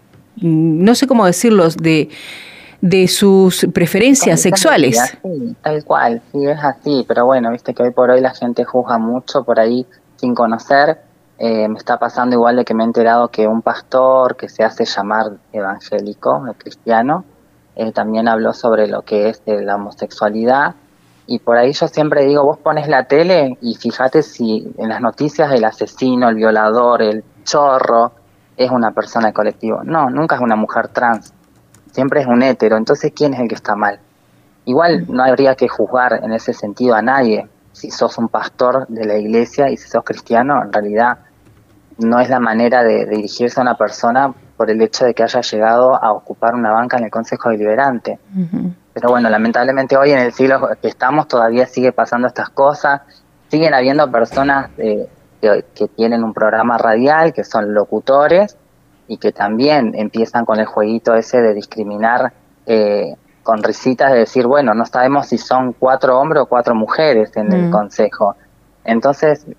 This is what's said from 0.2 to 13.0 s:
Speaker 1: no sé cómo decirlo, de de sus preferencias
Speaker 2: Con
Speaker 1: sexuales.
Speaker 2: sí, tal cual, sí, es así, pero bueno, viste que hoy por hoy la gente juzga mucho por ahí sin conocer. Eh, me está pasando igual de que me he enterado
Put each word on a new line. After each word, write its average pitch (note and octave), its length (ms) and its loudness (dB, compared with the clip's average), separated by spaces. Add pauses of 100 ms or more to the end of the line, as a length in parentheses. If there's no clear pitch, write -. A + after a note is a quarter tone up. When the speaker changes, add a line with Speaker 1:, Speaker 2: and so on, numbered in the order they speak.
Speaker 1:
no E3 580 2
sé C4+ 100 0
cómo A#3 200 2
decirlo, F#3 420 4
de D#3+ 400 0 (760)
de F#3 240 4
sus F#3+ 640 4
preferencias G3+ 680 2
Speaker 2:
Con - 20 -2
Speaker 1:
sexuales. E3 800 2
Speaker 2:
sí, C3 380 -8
tal D3+ 240 -4
cual, A#2+ 360 0 (120)
sí, C#3 120 -2
es D3 160 -2
así, C#3+ 460 -2
pero A#2+ 180 2
bueno, B2 240 2
viste A#2+ 240 -6
que - 80 -4
hoy B2 100 2
por B2 180 2
hoy B2+ 100 6
la B2+ 120 0
gente B2 340 -4
juzga A#2+ 320 -2
mucho A#2+ 480 -4
por A2+ 120 0
ahí A#2+ 280 0 (320)
sin B2 180 -2
conocer. C#3 640 0 (400)
Eh, A2 320 -2
me G#2+ 80 -6
está A#2+ 200 -4
pasando B2 380 -2
igual A#2+ 220 2
de A#2+ 80 0
que A2 80 -6
me A2+ 100 0
he - 20 0
enterado A#2 440 2